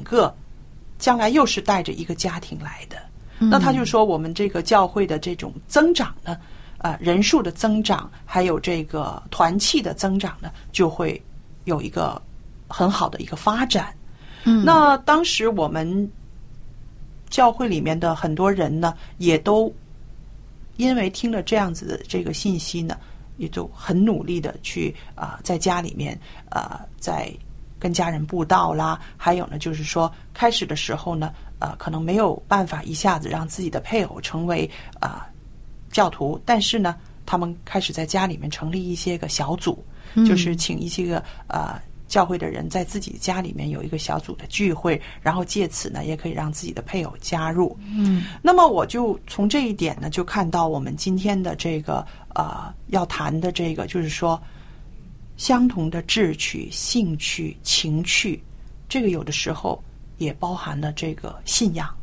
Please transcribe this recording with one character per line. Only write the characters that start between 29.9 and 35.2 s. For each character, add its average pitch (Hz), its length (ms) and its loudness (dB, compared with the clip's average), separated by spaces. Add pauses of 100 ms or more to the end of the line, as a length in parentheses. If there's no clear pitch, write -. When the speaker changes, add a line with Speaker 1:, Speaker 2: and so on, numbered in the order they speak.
Speaker 1:
开 233 160 4
始 - 160 0
的 - 80 -4
时 - 200 -4
候 - 200 -4
呢， 156 180 -4 (280)
呃， - 160 -4
可 - 140 -10
能 160 120 -4
没 170 140 2
有 208 180 4 (140)
办 196 180 4
法 151 160 -6
一 - 100 -6
下 170 260 2
子 156 100 -6
让 160 180 -2
自 190 160 -6
己 170 80 -2
的 - 100 -2
配 220 240 0
偶 - 160 -8
成 165 260 -4
为， 160 220 0 (300)
啊， - 300 -4 (640)